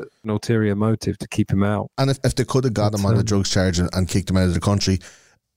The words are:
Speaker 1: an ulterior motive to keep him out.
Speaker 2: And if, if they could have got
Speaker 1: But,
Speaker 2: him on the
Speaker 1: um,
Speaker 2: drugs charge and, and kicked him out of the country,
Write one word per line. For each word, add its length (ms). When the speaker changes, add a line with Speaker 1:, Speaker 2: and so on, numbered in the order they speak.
Speaker 1:
an 60
ulterior 460
motive 440
to 80
keep 240
him 120
out. 340
Speaker 2:
And 120
if, 140
if 120
they 100
could 180
have 100
got 200
Speaker 1:
But, 80
Speaker 2:
him 40
on 100
the 40
Speaker 1:
um, 60
Speaker 2:
drugs 240
charge 300
and, 140
and 140
kicked 220
him 80
out 100
of 60
the 80
country, 380